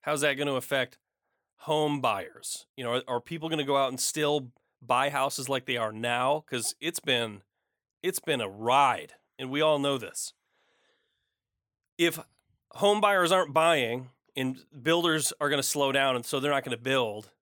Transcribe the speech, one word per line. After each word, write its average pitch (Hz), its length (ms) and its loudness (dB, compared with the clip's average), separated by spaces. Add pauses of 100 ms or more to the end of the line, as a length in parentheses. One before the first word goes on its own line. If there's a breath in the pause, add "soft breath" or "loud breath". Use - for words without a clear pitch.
How's 147 200 -2
that 143 140 2
gonna 143 180 -2
affect 131 440 -2 (640)
home 151 400 0
buyers? - 640 -4 (120)
You 131 60 -10
know, 120 100 -2
are, 127 140 -2
are 120 140 -2
people 160 280 -8
gonna 156 160 -2
go 139 120 2
out 135 120 2
and 127 100 -8
still 147 520 -2 (300)
buy 127 280 2
houses 135 400 -4
like 131 160 -2
they 127 120 -4
are 110 140 -2
now? 123 560 0
'Cause - 320 -4
it's 165 200 -6
been, 117 420 -2 (640)
it's 180 160 -2
been 143 220 -2
a 104 80 -2
ride, 117 640 2 (240)
and 131 120 -8
we 139 100 -4
all 156 200 2
know 139 180 0
this. - 360 -10 (1600)
If 160 220 2 (520)
home 208 300 2
buyers 190 300 4
aren't 175 220 2
buying 131 560 2 (260)
and 131 220 -2 (260)
builders 165 580 2
are 143 80 2
gonna 139 140 2
slow 139 280 0
down, 135 240 2
and 120 100 -4
so 143 140 -2
they're 143 120 0
not 135 120 0
gonna 123 140 -6
build 117 540 -2 (100)